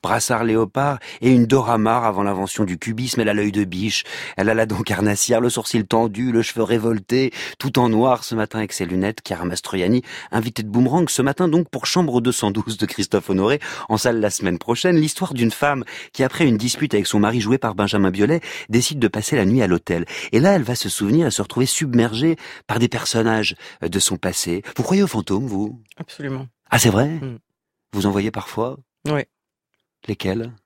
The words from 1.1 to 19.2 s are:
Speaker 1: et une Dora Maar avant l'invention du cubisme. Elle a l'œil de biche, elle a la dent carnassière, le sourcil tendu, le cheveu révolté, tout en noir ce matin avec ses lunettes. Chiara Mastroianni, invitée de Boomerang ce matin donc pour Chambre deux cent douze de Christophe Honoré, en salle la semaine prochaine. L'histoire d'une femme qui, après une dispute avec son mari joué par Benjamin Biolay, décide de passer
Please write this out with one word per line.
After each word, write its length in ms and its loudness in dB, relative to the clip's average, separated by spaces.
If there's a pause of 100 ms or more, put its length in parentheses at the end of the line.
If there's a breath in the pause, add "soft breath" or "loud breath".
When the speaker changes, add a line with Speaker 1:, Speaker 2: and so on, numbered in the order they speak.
Speaker 1:
et 100 4
une 160 8
Dora 320 4
Maar 260 2
avant 180 0
l'invention 420 -2
du 140 -4
cubisme. 420 -4
Elle 80 2
a 60 2
l'œil 180 2
de 120 0
biche, 400 -4 (320 loud breath)
elle 120 2
a 60 4
la 120 2
dent 160 -4
carnassière, 580 2
le 100 2
sourcil 340 -2
tendu, 480 0
le 100 4
cheveu 200 -2
révolté, 720 0 (260 loud breath)
tout 220 -2
en 80 4
noir 360 4
ce 120 -6
matin 220 -4
avec 140 -6
ses 140 -4
lunettes. 400 -2
Chiara 180 -6
Mastroianni, 580 0 (280 loud breath)
invitée 320 -2
de 60 -8
Boomerang 420 2
ce 120 0
matin 260 0
donc 220 2
pour 160 -6
Chambre 340 2
deux 120 0
cent 200 0
douze 260 -4
de 80 0
Christophe 440 -2
Honoré, 280 2 (300 loud breath)
en 100 2
salle 220 2
la 100 2
semaine 280 -2
prochaine. 380 0
L'histoire 380 0
d'une 180 2
femme 320 0 (280 loud breath)
qui, 120 0
après 220 2
une 100 6
dispute 380 -2
avec 140 2
son 100 2
mari 220 2
joué 180 2
par 160 -2
Benjamin 380 2
Biolay, 280 2 (280 loud breath)
décide 320 0
de 80 2
passer 280 -2